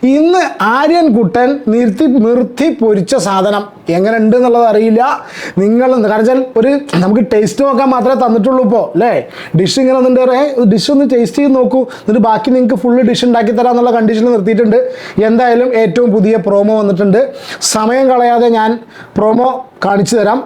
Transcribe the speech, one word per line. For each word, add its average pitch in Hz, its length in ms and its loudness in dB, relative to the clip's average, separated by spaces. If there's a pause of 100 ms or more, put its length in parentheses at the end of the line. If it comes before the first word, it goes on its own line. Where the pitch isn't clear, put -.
(140)
ഇന്ന് 339 280 2 (360)
ആര്യൻ 320 300 2 (100)
കുട്ടൻ 240 340 0 (220)
നിർത്തി, 240 320 0 (220)
നിർത്തി 247 400 -2 (120)
പൊരിച്ച 214 340 0 (140)
സാധനം 202 380 -2 (320)
എങ്ങനെ 214 240 0
ഉണ്ട് 220 180 2
എന്നുള്ളത് 240 320 2
അറിയില്ല. 220 300 2 (640)
നിങ്ങൾ, 240 260 2 (180)
കാരണം 214 100 0
വെച്ചാൽ 254 240 0 (180)
ഒരു 262 120 2 (320)
നമുക്ക് 208 200 2 (100)
ടേസ്റ്റ് 214 340 0
നോക്കാൻ 269 280 0
മാത്രമേ 247 280 0
തന്നിട്ടുള്ളൂ 240 440 0
ഇപ്പോൾ, 202 160 0 (120)
അല്ലേ? 220 160 0 (480)
ഡിഷ് 190 240 0
ഇങ്ങനെ 262 160 2
വന്നിട്ട് 254 240 2
പറയാം, 254 240 0
"ഏ, 247 260 0
ഡിഷ് 202 220 -2
ഒന്ന് 277 180 2
ടേസ്റ്റ് 233 280 0
ചെയ്ത് 269 180 2
നോക്കൂ, 254 220 0 (180)
എന്നിട്ട് 214 300 0
ബാക്കി 220 260 -2
നിങ്ങൾക്ക് 254 260 0
ഫുൾ 240 160 2 (140)
ഡിഷ് 233 180 -2
ഉണ്ടാക്കി 233 300 0
തരാം" 247 160 2
എന്നുള്ള 240 220 0
കണ്ടീഷനിൽ 220 320 0
നിർത്തിയിട്ടുണ്ട്. 220 460 0 (500)
എന്തായാലും 240 420 2 (120)
ഏറ്റവും 226 360 0
പുതിയ 214 180 2 (100)
പ്രൊമോ 202 360 0
വന്നിട്ടുണ്ട്. 202 380 0 (560)
സമയം 233 360 0
കളയാതെ 240 380 2 (100)
ഞാൻ 220 120 0 (460)
പ്രൊമോ 220 300 0 (380)
കാണിച്ചു 196 340 0
തരാം. 214 280 0